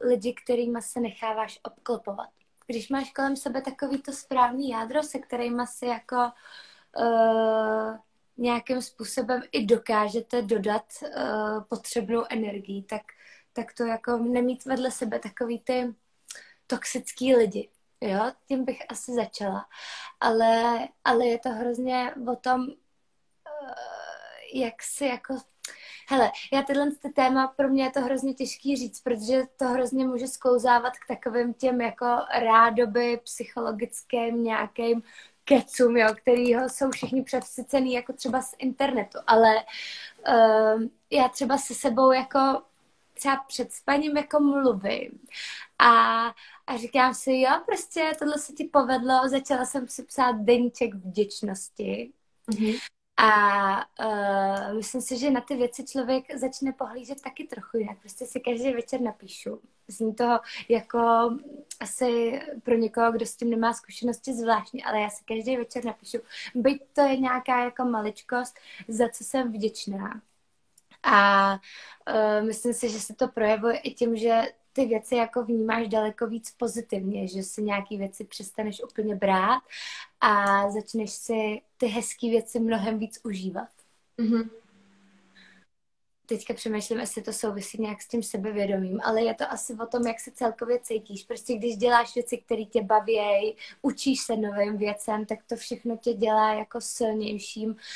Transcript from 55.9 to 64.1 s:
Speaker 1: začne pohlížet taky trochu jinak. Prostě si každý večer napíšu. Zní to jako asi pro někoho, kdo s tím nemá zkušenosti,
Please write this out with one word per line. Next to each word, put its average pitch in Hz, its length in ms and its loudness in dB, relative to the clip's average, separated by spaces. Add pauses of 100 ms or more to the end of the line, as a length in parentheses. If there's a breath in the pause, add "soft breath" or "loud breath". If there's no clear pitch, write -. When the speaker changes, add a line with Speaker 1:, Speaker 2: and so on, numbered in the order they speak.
Speaker 1:
začne 262 340 -4
pohlížet 247 480 -10
taky 262 240 -12
trochu 233 340 -8
jinak. 208 220 -6
Prostě 240 260 -14
si 247 140 -10
každý 254 320 -2
večer 240 280 -4
napíšu. 214 600 -8 (280)
Zní 220 260 -4
to 240 260 2 (280 loud breath)
jako 233 640 4 (500)
asi 233 600 -2 (220)
pro 247 120 0
někoho, 226 380 2
kdo 226 140 -2
s - 100 -10
tím 240 140 -2
nemá 226 220 2
zkušenosti, 240 600 -6